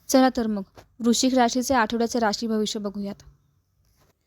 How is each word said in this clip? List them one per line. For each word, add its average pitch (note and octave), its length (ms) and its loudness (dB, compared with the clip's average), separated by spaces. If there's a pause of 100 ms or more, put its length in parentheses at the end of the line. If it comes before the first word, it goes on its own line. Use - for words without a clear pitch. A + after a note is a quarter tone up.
चला C4 280 6
तर A#3 100 -2
मग, G#3 160 -4 (380)
वृश्चिक A#3+ 340 2
राशीचे B3+ 400 0
आठवड्याचे A#3 440 0
राशी A3+ 280 -2
भविष्य G#3+ 340 -2
बघूयात. G3+ 420 -8 (1040)